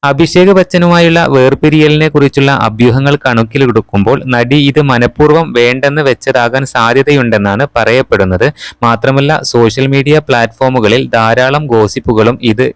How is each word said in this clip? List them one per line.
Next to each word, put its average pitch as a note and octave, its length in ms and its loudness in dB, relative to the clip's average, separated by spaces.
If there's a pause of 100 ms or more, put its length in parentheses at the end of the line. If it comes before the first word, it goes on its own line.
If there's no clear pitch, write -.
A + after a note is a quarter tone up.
അഭിഷേക് D#3+ 480 2
ബച്ചനുമായുള്ള E3+ 760 2
വേർപിരിയലിനെ D3+ 800 2
കുറിച്ചുള്ള C#3+ 520 0
അഭ്യൂഹങ്ങൾ A#2+ 580 0
കണക്കിലെടുക്കുമ്പോൾ A2+ 1080 -2
നടി B2 400 0
ഇത് C#3 160 0
മനഃപൂർവ്വം D3 720 0
വേണ്ടെന്ന് C3 480 0
വെച്ചതാകാൻ B2+ 640 -2
സാധ്യതയുണ്ടെന്നാണ് A#2 1040 0
പറയപ്പെടുന്നത്. G#2+ 760 0 (340)
മാത്രമല്ല, C3+ 500 0 (120)
സോഷ്യൽ A#2+ 440 0
മീഡിയ C#3 320 0
പ്ലാറ്റ്ഫോമുകളിൽ B2 920 -2
ധാരാളം B2 580 0
ഗോസിപ്പുകളും A2+ 720 0
ഇത് A#2+ 240 0 (100)